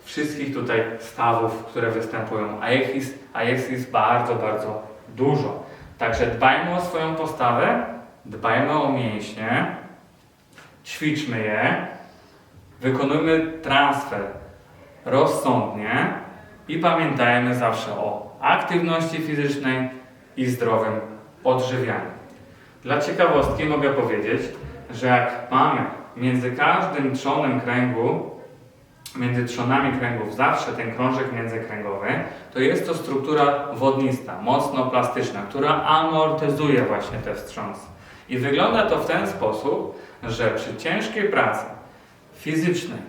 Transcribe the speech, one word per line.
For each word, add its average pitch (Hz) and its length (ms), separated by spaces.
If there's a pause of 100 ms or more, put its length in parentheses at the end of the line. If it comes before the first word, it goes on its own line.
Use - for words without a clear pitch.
wszystkich 143 500
tutaj 113 300 (140)
stawów, - 640
które 117 260
występują. 110 680
A 120 100
jest, 135 480 (140)
a 117 100
jest, 127 280
jest 127 200
bardzo, 120 440
bardzo 110 480 (260)
dużo. - 540 (400)
Także 233 240
dbajmy 175 480
o 180 60
swoją 160 340
postawę, 156 720 (380)
dbajmy 117 480
o 143 200
mięśnie, 110 840 (1080)
ćwiczmy 143 540
je, 107 480 (920)
wykonujmy 147 720 (100)
transfer 135 580 (840)
rozsądnie 208 1080 (560)
i 156 100
pamiętajmy 127 760
zawsze - 380
o - 480
aktywności 165 800
fizycznej 139 720 (460)
i 127 100
zdrowym 113 460 (520)
odżywianiu. 127 680 (720)
Dla 143 180
ciekawostki 156 640
mogę 143 260
powiedzieć, 110 520 (480)
że 123 160
jak 123 440
mamy 131 300 (360)
między 127 360
każdym 135 640
trzonem 139 460
kręgu, 123 720 (840)
między 123 280
trzonami 123 540
kręgów 113 360
zawsze - 380
ten 113 220
krążek 127 380
międzykręgowy, 110 760 (440)
to 127 80
jest 143 260
to 165 80
struktura 143 500 (280)
wodnista, 135 720
mocno 127 440
plastyczna, - 600
która 147 340
amortyzuje 151 1000
właśnie - 360
te - 160
wstrząsy. - 520 (420)
I - 100
wygląda 208 480
to - 120
w - 80
ten 185 200
sposób, - 720 (240)
że 113 280
przy - 260
ciężkiej 202 520
pracy - 360 (680)
fizycznej 160 640 (100)